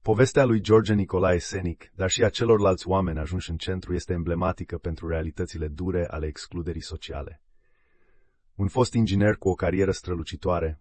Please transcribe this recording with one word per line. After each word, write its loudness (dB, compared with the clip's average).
Povestea 4
lui 4
George 6
Nicolae 2
Senic, -6
dar 0
și 2
a 6
celorlalți 2
oameni 0
ajunși -6
în -4
centru, -6
este -4
emblematică -2
pentru -6
realitățile -6
dure -4
ale -6
excluderii -8
sociale. -12
Un 0
fost 0
inginer 4
cu -2
o 2
carieră 0
strălucitoare, -4